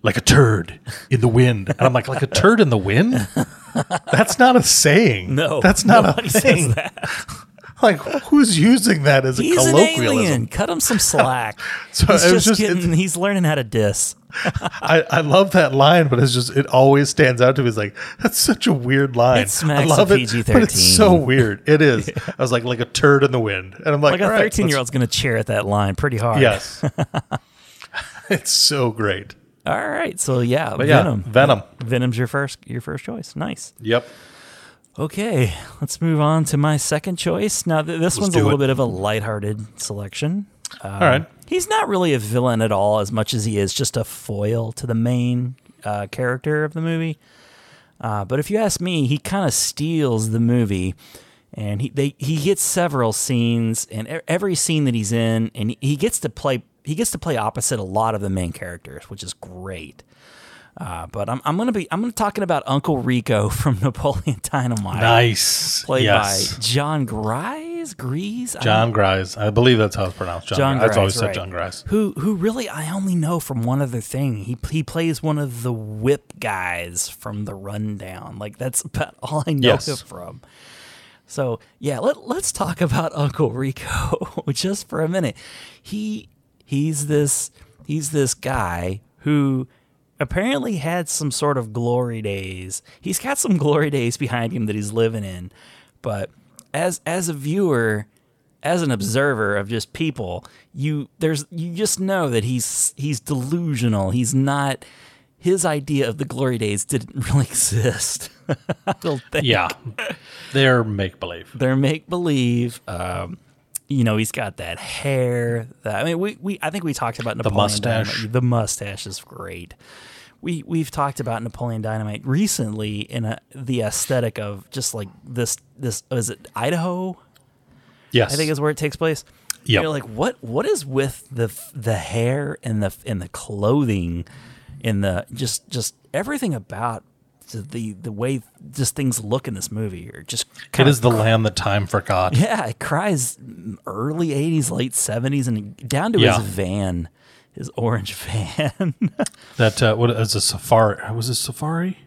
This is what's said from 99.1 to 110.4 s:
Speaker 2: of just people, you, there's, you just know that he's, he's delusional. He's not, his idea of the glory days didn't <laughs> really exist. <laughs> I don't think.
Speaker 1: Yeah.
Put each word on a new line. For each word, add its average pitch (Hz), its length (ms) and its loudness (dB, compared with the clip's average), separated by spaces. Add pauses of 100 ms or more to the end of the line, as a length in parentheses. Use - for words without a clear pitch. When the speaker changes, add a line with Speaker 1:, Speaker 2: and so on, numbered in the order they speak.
Speaker 2:
of 98 120 -4
just 113 240 -6
people, 107 520 -6 (280)
you, 147 360 -4 (100)
there's, 156 320 -2
you 170 240 -8
just 208 240 -2
know 190 320 0
that 113 140 0
he's, - 520 -2
he's 139 220 -4
delusional. 127 920 -2
He's 120 220 -2
not, 139 500 0 (540)
his 185 260 0
idea 143 440 0
of 110 100 -6
the 139 60 -4
glory 127 340 -2
days 104 260 -2
didn't - 440 -4
<laughs> - 0 -
really 139 160 4
exist. - 880 -2 (280)
<laughs> - 280 -8
I 190 140 -2
don't 147 220 -4 (100)
think. 151 120 -2
Speaker 1:
Yeah. 98 240 2 (840)